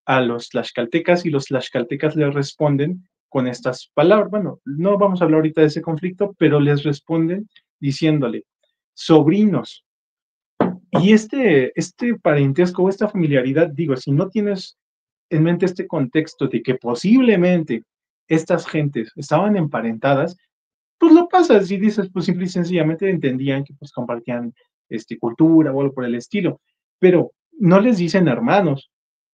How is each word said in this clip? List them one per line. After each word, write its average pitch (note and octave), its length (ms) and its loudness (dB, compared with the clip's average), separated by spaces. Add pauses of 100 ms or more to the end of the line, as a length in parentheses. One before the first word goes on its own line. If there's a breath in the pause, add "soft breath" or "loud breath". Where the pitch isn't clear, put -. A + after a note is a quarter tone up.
a C3 160 0
los A#2+ 280 -4
tlaxcaltecas E3 760 -2
y E3 60 -2
los C#3 140 -2
tlaxcaltecas C#3 720 -4
le D3+ 140 0
responden D3 800 -4 (220)
con B2+ 180 -2
estas B2+ 480 -8
palabras. F#3+ 340 4
Bueno, F#3 340 -6
no E3+ 360 -2
vamos F#3+ 220 0
a F3 40 2
hablar D#3 140 4
ahorita D#3 220 0
de D3+ 60 6
ese D3+ 140 -6
conflicto, F#3 560 -6
pero D3 220 2
les C#3+ 240 0
responden E3 680 -4 (300 soft breath)
diciéndole, C#3 680 -2 (480)
"Sobrinos". D#3+ 920 2 (1080)
Y F3+ 220 4
este, G#3+ 680 2
este A#3+ 360 -4
parentesco E3 680 0
o F#3+ 60 2
esta G3 180 -2
familiaridad, D3 640 0
digo, C#3+ 280 -4
si C#3+ 140 -6
no E3+ 180 0
tienes G3+ 480 -4 (520)
en D#3 140 2
mente F3 220 0
este F3+ 220 -4
contexto D3+ 600 -4
de A#2 140 -4
que B2+ 140 -2
posiblemente F3+ 1080 2 (440)
estas D#3+ 380 0
gentes C#3+ 500 -4
estaban F3+ 420 0
emparentadas, C#3 800 -2 (600)
pues E4+ 140 4
lo F4 160 6
pasas B3 420 4
y G3 80 -4
dices, G#3 360 -2
pues F3+ 120 -4
simple F3+ 200 -2
y F3+ 40 -6
sencillamente E3+ 600 -2
entendían C#3 540 -2
que, C#3 100 -20
pues, - 180 -20
compartían, A#2+ 600 -8 (340)
este, A2 320 -12
cultura D#3 540 2
o C#3 80 -2
algo C#3 120 -2
por C3 120 -6
el A#2+ 100 -4
estilo, E3+ 460 -6 (380)
pero F3+ 320 2 (280)
no F#3+ 200 6
les A3+ 180 2
dicen F3 300 0
hermanos, C#3 640 0 (420)